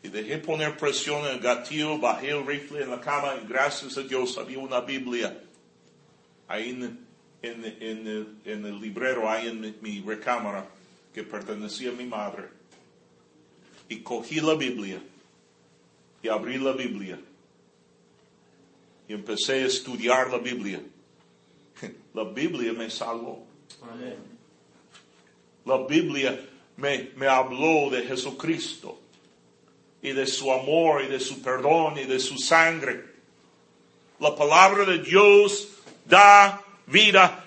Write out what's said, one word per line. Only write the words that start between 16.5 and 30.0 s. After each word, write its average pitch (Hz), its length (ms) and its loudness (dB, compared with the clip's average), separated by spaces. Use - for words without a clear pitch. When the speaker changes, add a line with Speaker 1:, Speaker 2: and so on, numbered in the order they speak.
Speaker 1:
la 135 140 0
Biblia 98 480 -8
y 107 40 -12
empecé 117 500 -4
a 127 40 0
estudiar 123 640 0
la 123 80 -2
Biblia. 110 420 -8
<laughs> 107 120 -16
La 110 100 -6
Biblia 117 480 -4
me 117 160 -8
salvó. 117 560 -10
Speaker 2:
Amén. 120 340 -16
Speaker 1:
La 131 140 0
Biblia 139 600 0
me, 135 400 -4
me 135 100 -2
habló 135 640 2
de 127 120 -2
Jesucristo 131 1000 -8